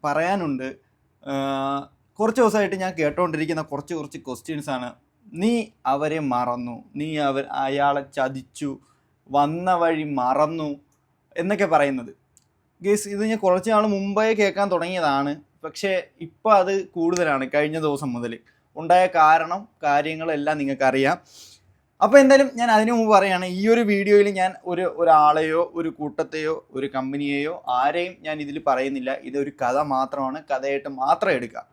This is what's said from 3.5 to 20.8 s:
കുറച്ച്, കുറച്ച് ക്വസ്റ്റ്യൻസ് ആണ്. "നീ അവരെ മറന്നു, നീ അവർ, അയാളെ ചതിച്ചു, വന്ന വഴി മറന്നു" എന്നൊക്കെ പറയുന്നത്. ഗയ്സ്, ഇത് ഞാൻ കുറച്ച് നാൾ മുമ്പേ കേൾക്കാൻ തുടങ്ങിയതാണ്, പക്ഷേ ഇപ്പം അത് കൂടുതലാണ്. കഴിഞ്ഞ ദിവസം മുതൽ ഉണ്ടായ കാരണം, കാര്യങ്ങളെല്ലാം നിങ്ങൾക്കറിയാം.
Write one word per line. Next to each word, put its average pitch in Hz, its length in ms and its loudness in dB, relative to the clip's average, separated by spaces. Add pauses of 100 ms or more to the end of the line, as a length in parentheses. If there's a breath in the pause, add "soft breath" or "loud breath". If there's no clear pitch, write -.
കുറച്ച്, 143 320 -10
കുറച്ച് 147 240 -10
ക്വസ്റ്റ്യൻസ് 143 520 -10
ആണ്. 123 180 -6 (520)
"നീ 220 120 2 (400)
അവരെ 151 280 -2 (120)
മറന്നു, 123 520 -4 (120)
നീ 147 120 -6 (200)
അവർ, 135 180 -2 (180)
അയാളെ 143 380 0 (140)
ചതിച്ചു, 135 640 -6 (520)
വന്ന 156 440 0
വഴി 165 300 0 (160)
മറന്നു" 151 480 0 (680)
എന്നൊക്കെ 190 380 0
പറയുന്നത്. 139 380 0 (680)
ഗയ്സ്, 202 320 0
ഇത് 202 100 -2
ഞാൻ 220 220 -2
കുറച്ച് 185 280 2
നാൾ 214 120 4
മുമ്പേ 202 480 0
കേൾക്കാൻ 202 400 2
തുടങ്ങിയതാണ്, 156 600 0 (300)
പക്ഷേ 185 400 -4 (160)
ഇപ്പം 208 400 0
അത് 190 360 0
കൂടുതലാണ്. 165 500 0 (100)
കഴിഞ്ഞ 151 300 0
ദിവസം 143 300 -2
മുതൽ 117 220 -8 (380)
ഉണ്ടായ 175 300 4
കാരണം, 160 600 2 (180)
കാര്യങ്ങളെല്ലാം 151 720 -2
നിങ്ങൾക്കറിയാം. 135 600 0 (840 loud breath)